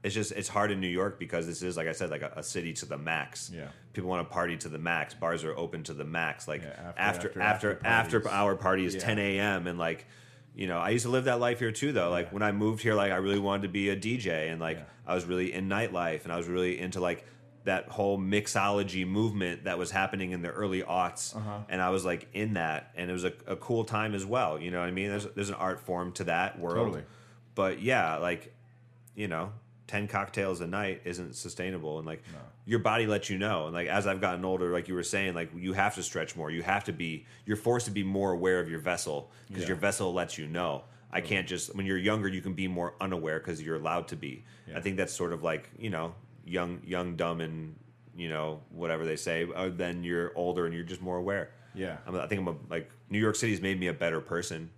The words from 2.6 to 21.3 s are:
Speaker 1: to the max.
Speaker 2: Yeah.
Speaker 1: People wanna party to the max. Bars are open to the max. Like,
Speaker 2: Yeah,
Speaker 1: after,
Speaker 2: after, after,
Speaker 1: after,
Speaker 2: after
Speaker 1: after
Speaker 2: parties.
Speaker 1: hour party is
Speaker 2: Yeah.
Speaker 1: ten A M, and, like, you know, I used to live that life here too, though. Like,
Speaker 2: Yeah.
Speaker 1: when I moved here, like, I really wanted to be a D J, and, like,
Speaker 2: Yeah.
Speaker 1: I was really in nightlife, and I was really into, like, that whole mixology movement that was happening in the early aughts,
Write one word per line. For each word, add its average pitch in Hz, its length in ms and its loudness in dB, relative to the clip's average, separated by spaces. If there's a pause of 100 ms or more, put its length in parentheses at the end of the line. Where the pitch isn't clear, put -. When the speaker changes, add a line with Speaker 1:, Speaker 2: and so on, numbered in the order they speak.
Speaker 1:
to - 120 -6
the 73 120 -6
max. 78 560 -4
Speaker 2:
Yeah. 78 140 -10 (240)
Speaker 1:
People 90 200 -4
wanna 90 120 2
party 87 340 0
to 80 120 -8
the 76 100 -6
max. 80 340 0
Bars 82 300 0
are 78 140 -4
open 82 280 -4
to 80 80 -8
the 73 120 -6
max. 80 420 -2
Like, 76 140 -4
Speaker 2:
Yeah, 76 80 -12 (260)
Speaker 1:
after, 95 340 0
Speaker 2:
after, - 120 -4
after, - 0 -
Speaker 1:
after, 104 300 4
Speaker 2:
after - 160 -4
Speaker 1:
after 113 340 6
Speaker 2:
parties. 104 160 -2
Speaker 1:
hour 101 180 6
party 92 300 4
is 90 100 0
Speaker 2:
Yeah. 92 60 -4
Speaker 1:
ten 104 180 2
A 98 200 2
M, 98 280 2
and, 87 120 -2
like, 82 260 0 (500)
you 95 120 -4
know, 87 100 0
I 87 140 2
used 117 140 4
to 117 60 0
live 127 140 4
that 123 160 4
life 120 180 2
here 117 140 0
too, 139 180 0
though. 92 200 4
Like, 87 160 2
Speaker 2:
Yeah. 87 60 -10
Speaker 1:
when 101 100 0
I 104 100 4
moved 107 280 2
here, 113 120 4
like, 101 180 6
I 92 60 2
really 98 220 4
wanted 98 240 2
to 101 60 -2
be 98 200 2
a 98 60 2
D 110 220 0
J, 82 320 0
and, 82 120 -4
like, 80 160 -2
Speaker 2:
Yeah. 76 60 -12 (220)
Speaker 1:
I 90 100 2
was 87 100 0
really 90 260 2
in 95 160 -2
nightlife, 92 560 0
and 85 80 -6
I 85 60 0
was 85 100 -2
really 90 320 2
into, 90 220 -2
like, 87 240 0 (400)
that 92 240 2
whole 101 280 2
mixology 98 880 2
movement 98 600 0
that 92 120 0
was 90 140 -2
happening 95 400 0
in 90 100 -2
the 85 80 -4
early 95 320 0
aughts, 90 540 0